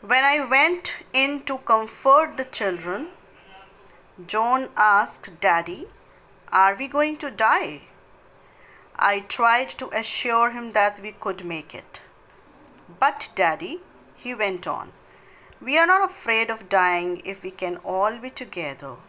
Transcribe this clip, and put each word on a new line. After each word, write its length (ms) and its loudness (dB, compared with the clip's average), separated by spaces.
When 240 2
I 200 2
went 520 0
in 320 0
to 140 -4
comfort 760 4
the 80 -4
children, 640 -4
John 500 0
asked, 640 2
"Daddy, 460 0
are 240 6
we 140 -8
going 300 0
to 120 -8
die?" 520 0
I 220 0
tried 580 0
to 120 -10
assure 600 0
him 220 -12
that 280 2
we 120 -12
could 320 -8
make 300 -10
it. 260 -18
"But, 340 0
Daddy," 400 0
he 200 -12
went 320 -4
on, 280 -8
"we 180 -2
are 140 4
not 180 2
afraid 440 -2
of 160 -14
dying 540 2
if 180 -12
we 100 -10
can 100 -6
all 280 0
be 60 -10
together 680 -10